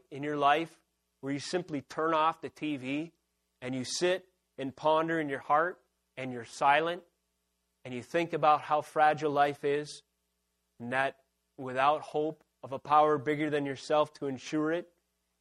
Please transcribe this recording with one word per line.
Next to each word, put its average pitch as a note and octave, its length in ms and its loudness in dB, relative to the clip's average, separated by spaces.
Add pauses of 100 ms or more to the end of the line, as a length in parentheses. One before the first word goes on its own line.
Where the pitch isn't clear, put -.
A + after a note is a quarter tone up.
(100)
in C#3 120 -10
your D3 140 -4
life D3 420 2 (440)
where C3+ 100 -4
you C#3 80 -4
simply D3+ 400 -4
turn D#3+ 320 -2
off D#3+ 300 2
the C3 80 -10
T D3+ 260 -6
V C#3+ 360 -6 (500)
and B2+ 120 -6
you B2+ 100 -4
sit F3+ 420 -2 (320)
and C3+ 180 -8
ponder D#3+ 420 2
in D3 120 -4
your C3+ 80 -6
heart D#3+ 420 0 (380)
and B2+ 140 -8
you're A#2 120 -10
silent D#3 580 2 (840)
and B2+ 100 -10
you B2 80 -6
think E3+ 320 -2
about D3+ 260 4
how D3+ 220 0
fragile D3+ 480 2
life C#3+ 340 0
is D3 380 -4 (760)
and A#2+ 140 -10
that C3+ 240 0 (400)
without C3+ 460 0
hope D#3 420 -4 (180)
of B2+ 100 -14
a C3+ 60 -6
power D3+ 380 4
bigger D3+ 320 -2
than D3 160 0
yourself D3 480 0
to - 140 -8
ensure D3+ 440 -4
it, F3 160 -2 (540)